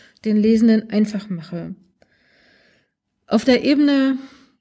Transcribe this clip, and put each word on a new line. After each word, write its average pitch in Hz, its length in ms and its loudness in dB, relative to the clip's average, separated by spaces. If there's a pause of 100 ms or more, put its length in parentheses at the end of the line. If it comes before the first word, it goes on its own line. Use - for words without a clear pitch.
(240)
den 214 120 -2
Lesenden 220 540 2
einfach 208 400 -4
mache. 170 460 -12 (1500)
Auf 214 160 0
der 247 180 2
Ebene 269 540 2 (440)